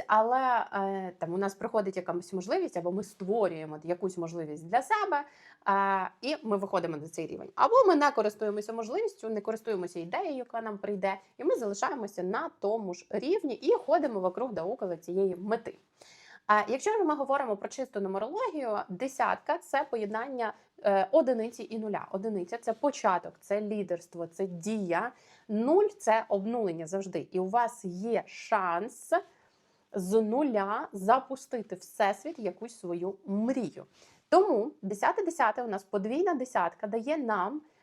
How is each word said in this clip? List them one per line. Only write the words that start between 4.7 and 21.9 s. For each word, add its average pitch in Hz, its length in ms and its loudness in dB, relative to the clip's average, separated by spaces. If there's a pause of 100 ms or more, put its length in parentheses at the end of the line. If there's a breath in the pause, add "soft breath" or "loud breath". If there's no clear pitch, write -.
себе, 392 420 0 (440 loud breath)
е, 196 420 2 (120)
і 277 220 -2
ми 208 140 0
виходимо 175 400 -2
на 151 100 -10
цей 160 200 -8
рівень. - 280 -10
Або 285 180 6 (140)
ми 359 80 8
не 285 160 6
користуємося 208 640 -2
можливістю, 233 560 -4
не 214 120 -2
користуємося 202 580 -4
ідеєю, 269 380 -4
яка 240 240 -8
нам 214 160 -6
прийде, 196 400 -2 (200 soft breath)
і 247 60 -12
ми 311 120 4
залишаємося 214 680 -4
на 233 260 -2 (100)
тому 202 340 -2
ж - 160 -14
рівні 277 440 -2
і 302 200 2
ходимо 285 460 2
вокруг 208 340 -2
да 180 100 -4
около 190 320 -4
цієї 180 400 0
мети. 208 420 -4 (720 loud breath)
А 208 200 6
якщо 262 240 0
ж 427 120 2
ми 302 120 2
говоримо 269 420 0
про - 120 -10
чисту 254 320 -6
нумерологію, 240 760 -2 (120)
десятка — 220 720 0
це 277 280 0
поєднання, 226 640 -4 (320 soft breath)
е, 196 260 4
одиниці 240 580 2
і 220 100 -4
нуля. 214 320 -4